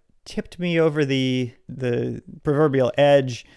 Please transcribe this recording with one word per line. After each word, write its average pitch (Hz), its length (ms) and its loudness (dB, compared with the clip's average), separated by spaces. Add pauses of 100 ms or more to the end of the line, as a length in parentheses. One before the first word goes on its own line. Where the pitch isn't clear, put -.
(240)
tipped - 360 -12
me 170 180 -2
over 156 260 2
the, 131 480 -2 (160)
the 123 540 -6 (220)
proverbial 139 520 2
edge 139 480 2 (120)